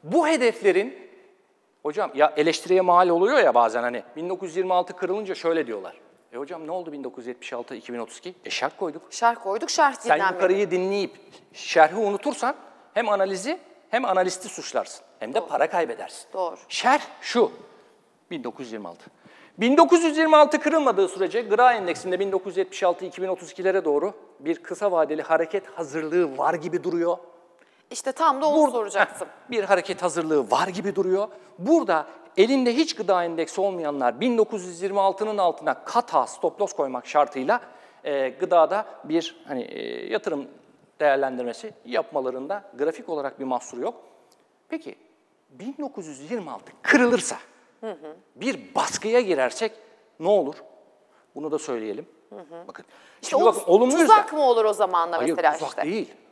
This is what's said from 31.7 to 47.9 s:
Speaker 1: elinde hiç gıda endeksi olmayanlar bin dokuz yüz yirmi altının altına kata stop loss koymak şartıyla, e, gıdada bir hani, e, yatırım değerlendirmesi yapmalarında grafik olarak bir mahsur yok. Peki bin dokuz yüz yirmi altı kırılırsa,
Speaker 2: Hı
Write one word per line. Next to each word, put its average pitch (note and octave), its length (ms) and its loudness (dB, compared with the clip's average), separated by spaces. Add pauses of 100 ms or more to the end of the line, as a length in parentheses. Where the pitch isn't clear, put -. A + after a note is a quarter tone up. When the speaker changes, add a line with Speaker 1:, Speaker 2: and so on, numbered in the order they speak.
Speaker 1:
elinde A#3+ 380 4
hiç D4+ 200 0
gıda F#3 280 0
endeksi E3 380 -4
olmayanlar D3 580 -2
bin A#3 180 2
dokuz G#3 280 0
yüz F3 160 -12
yirmi G3 180 -2
altının G3 380 0
altına D#3 460 -2
kata D#3 440 0
stop - 340 -4
loss G3 120 -2
koymak C3 340 -6
şartıyla, C#3+ 540 0 (420)
e, C#3 260 -2
gıdada F3 560 2 (180)
bir D#3+ 440 -4
hani, C3 140 -6
e, A#1+ 500 -10
yatırım C#3+ 360 -4 (520)
değerlendirmesi C3+ 720 -2 (120)
yapmalarında C3+ 800 -6 (140)
grafik D#3 320 -4
olarak C#3+ 300 -8
bir C3+ 60 -8
mahsur B2+ 320 -6
yok. D3+ 180 -6 (720)
Peki - 260 -10 (540)
bin G3+ 300 -14
dokuz A3 280 -10
yüz C#3+ 240 -14
yirmi F#3+ 200 -8
altı G#2 200 -14 (100)
kırılırsa, A#3+ 560 2 (440)
Speaker 2:
Hı A3 100 -10